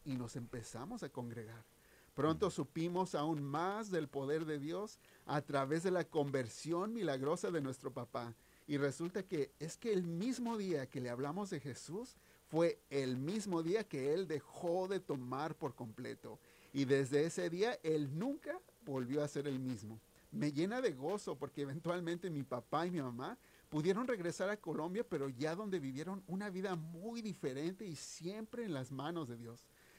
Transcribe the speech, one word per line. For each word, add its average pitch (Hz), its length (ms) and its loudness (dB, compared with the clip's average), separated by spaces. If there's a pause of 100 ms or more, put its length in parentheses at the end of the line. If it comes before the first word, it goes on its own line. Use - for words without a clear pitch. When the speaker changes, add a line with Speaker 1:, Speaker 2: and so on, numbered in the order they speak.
Speaker 1:
y 131 140 -2
nos 117 180 -4
empezamos 123 680 -6
a 156 60 -6
congregar. 117 560 -8 (500)
Pronto 156 340 4
Speaker 2:
Mm. 165 40 4
Speaker 1:
supimos 175 640 0
aún 151 260 2
más 180 480 0
del 160 200 0
poder 139 340 0
de 156 160 0
Dios 175 400 -4 (260)
a 143 160 2
través 143 420 2
de 190 80 4
la 180 120 4
conversión 151 880 2
milagrosa 175 600 0
de 165 100 2
nuestro 131 320 -4
papá. 120 420 -4 (320)
Y 143 80 0
resulta 165 480 0
que 151 360 0
es 160 180 -6
que 226 160 0
el 185 100 4
mismo 226 540 0
día 165 320 0
que 135 100 -4
le 123 100 -2
hablamos 147 420 -2
de 151 100 -2
Jesús, 147 560 -8 (320)
fue 165 400 4
el 131 280 2
mismo 180 460 2
día 202 240 2
que 143 260 2
él 185 140 2
dejó 170 600 0
de 190 140 0
tomar 139 540 -2
por 139 200 -4
completo. 117 640 -8 (320)
Y 139 140 4
desde 139 400 6
ese 175 240 0
día, 196 340 2
él 151 340 2
nunca 285 400 -2 (280)
volvió 135 380 0
a 147 40 0
ser 143 200 -2
el 135 120 0
mismo. 113 400 -4 (320)
Me 147 220 2
llena 190 260 2
de 233 140 2
gozo 156 440 -2
porque 143 260 -4
eventualmente 170 640 -2
mi 147 140 -2
papá 139 420 0
y 180 60 0
mi 175 100 0
mamá 131 360 -4 (320)
pudieron 185 380 4
regresar 185 420 0
a 208 120 0
Colombia, 175 460 -2
pero 139 200 0
ya 139 280 -2
donde 190 240 -2
vivieron 156 480 -4
una 196 220 -2
vida 185 260 0
muy 170 460 -6
diferente 175 640 -2
y 170 100 -6
siempre 220 680 -6
en 202 100 -2
las 131 180 -2
manos 147 360 -2
de 120 100 -6
Dios. 117 280 -12 (340)